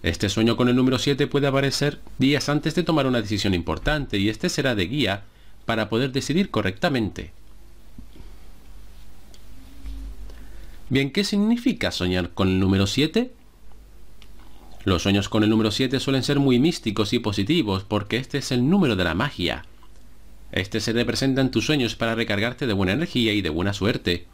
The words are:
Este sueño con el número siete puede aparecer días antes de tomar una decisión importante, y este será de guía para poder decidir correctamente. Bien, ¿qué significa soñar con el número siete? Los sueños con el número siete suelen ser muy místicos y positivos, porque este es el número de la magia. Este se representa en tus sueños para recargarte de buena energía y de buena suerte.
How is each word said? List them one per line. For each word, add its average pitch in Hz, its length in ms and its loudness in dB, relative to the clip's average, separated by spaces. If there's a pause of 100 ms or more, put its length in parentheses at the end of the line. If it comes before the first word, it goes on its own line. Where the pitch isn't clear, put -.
Este 92 240 0
sueño 113 300 4
con 123 100 4
el 123 80 4
número 131 220 4
siete 143 280 2
puede 143 200 2
aparecer 139 520 0 (200)
días 135 320 4
antes 151 240 0
de 175 80 2
tomar 156 240 2
una 123 160 2
decisión 101 320 0
importante, 101 640 0
y 98 100 4
este 180 220 -2
será 135 240 0
de 95 120 0
guía 101 360 0 (420)
para 110 240 0
poder 127 240 0
decidir - 380 0
correctamente. 110 800 -2 (3500)
Bien, 135 200 2
¿qué 202 140 0
significa 214 680 2
soñar 92 440 0
con 95 140 2
el 95 120 4
número 98 260 4
siete? 156 460 0 (1500)
Los 92 200 2
sueños 98 260 2
con 107 120 2
el 107 60 6
número 110 220 4
siete 131 300 0
suelen 131 220 0
ser 143 160 2
muy 135 200 6
místicos 117 560 2
y 120 40 2
positivos, 101 640 0
porque 104 360 -2
este 135 180 -6
es 131 160 -4
el 123 160 2
número 160 280 4
de 92 80 2
la 82 100 0
magia. 87 500 -2 (880)
Este 101 280 -2
se 113 120 -2
representa 123 480 2
en 127 100 4
tus 110 140 0
sueños 135 320 0
para 113 180 0
recargarte 113 520 0
de 107 80 2
buena 95 180 2
energía 123 400 2
y 104 80 2
de 85 80 -2
buena 87 240 0
suerte. 92 600 0